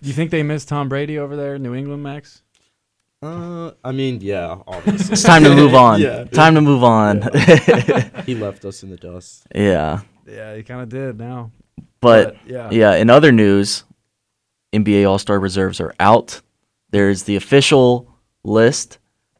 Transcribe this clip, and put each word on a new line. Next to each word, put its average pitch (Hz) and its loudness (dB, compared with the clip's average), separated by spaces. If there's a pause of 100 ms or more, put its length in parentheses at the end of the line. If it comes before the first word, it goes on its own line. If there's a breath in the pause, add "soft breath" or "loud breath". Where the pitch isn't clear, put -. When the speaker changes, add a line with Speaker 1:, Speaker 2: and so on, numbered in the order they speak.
Speaker 1:
You 139 -10
think 156 -6
they 160 -4
miss 147 -8
Tom 143 -8
Brady 147 -8
over 143 -10
there 139 -10
in 139 -12
New 123 -10
England, 143 -12
Max? 143 -18 (800)
Speaker 2:
Uh, 170 -14 (120)
I 131 -12
mean, 131 -6
yeah, 95 -8 (100)
obviously. 202 -6
Speaker 3:
It's 202 -2
time 165 6
to 143 6
move 143 6
Speaker 2:
<laughs> - -
Speaker 3:
on. 120 6
Speaker 2:
Yeah. 123 -4
Speaker 3:
Time 156 2
to 151 4
move 143 2
on. 107 2
Speaker 2:
Yeah. - 2
Speaker 3:
<laughs> - -16
Speaker 2:
He 127 -8
left 101 -12
us 95 -16
in 95 -20
the 90 -20
dust. - -20
Speaker 3:
Yeah. 87 -2 (260)
Speaker 1:
Yeah, 107 -18
he 110 -18
kinda 123 -16
did 127 -12
now. 120 -16 (500)
Speaker 3:
But, 113 4
Speaker 1:
But, - -20 (100)
yeah. 120 -16
Speaker 3:
yeah, 104 2
in 113 2
other 147 6
news, 101 2 (880)
N 107 0
B 101 2
A 101 2
All-Star 98 -2
reserves 92 -6
are - -10
out. 107 0 (500)
There's 101 -2
the 101 -6
official 127 0 (320)
list. 113 -2 (420)